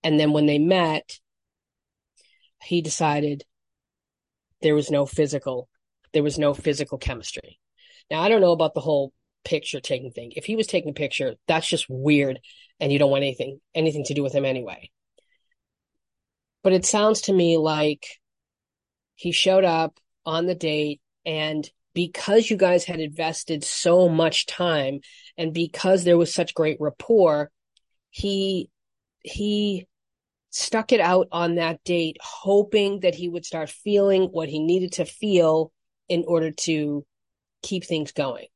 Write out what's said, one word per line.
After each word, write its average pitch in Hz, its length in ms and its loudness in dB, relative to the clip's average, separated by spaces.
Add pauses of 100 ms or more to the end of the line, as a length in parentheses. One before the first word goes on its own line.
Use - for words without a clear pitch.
And 156 160 2
then 151 120 2
when 151 140 2
they 147 140 4
met, 165 580 0 (1400)
he 175 200 -2
decided 147 600 -2 (1160)
there 151 160 4
was 147 140 -2
no 143 160 2
physical, 135 640 -4 (440)
there 151 100 2
was 147 160 -2
no 147 160 2
physical 139 440 -4
chemistry. - 600 -10 (520)
Now, 156 120 -2
I 202 80 4
don't 220 100 6
know 175 120 6
about 156 200 2
the 151 80 -4
whole 139 320 -2 (320)
picture 147 360 -6
taking 127 320 -6
thing. 120 220 -16
If - 120 -12
he 220 100 -4
was 220 100 0
taking 156 260 -4
a - 20 -10
picture, 139 400 -4 (120)
that's 160 220 0
just - 220 -4
weird, 135 500 2 (400)
and 143 100 -2
you 139 80 2
don't 143 120 4
want 139 120 0
anything, 135 380 -6 (140)
anything 156 300 -2
to 151 100 -6
do 143 80 -2
with 135 100 -4
him 139 140 0
anyway. 127 440 -8 (1700)
But 190 100 4
it 185 140 2
sounds 214 360 2
to 196 120 0
me 165 240 4
like 151 480 -2 (1080)
he - 160 -8
showed 190 340 4
up 165 360 0 (240)
on 165 220 -2
the 185 80 -2
date, 151 480 -4 (240)
and 156 440 -6 (220)
because 202 560 2
you 220 80 0
guys 180 300 4
had 170 120 -8
invested 160 640 -6
so 180 460 4
much 160 380 0
time 143 540 -2 (360)
and 165 160 -6
because 170 520 0
there 170 120 6
was 170 160 2
such - 220 -4
great 156 260 0
rapport, 151 680 2 (580)
he, 196 640 -4 (500)
he 208 680 -4 (640)
stuck - 440 -4
it 220 80 4
out 180 300 2
on 170 260 -2
that 165 280 -4
date, 170 380 -2
hoping 202 800 0
that 175 160 0
he 175 120 -8
would 170 160 -8
start 160 240 -8
feeling 196 600 2
what 165 200 -6
he 156 160 -4
needed 180 280 0
to 175 120 -4
feel 165 680 2 (360)
in 170 180 -2
order 160 260 0
to 147 520 -4 (560)
keep 185 240 -8
things 151 280 -6
going. 135 440 -6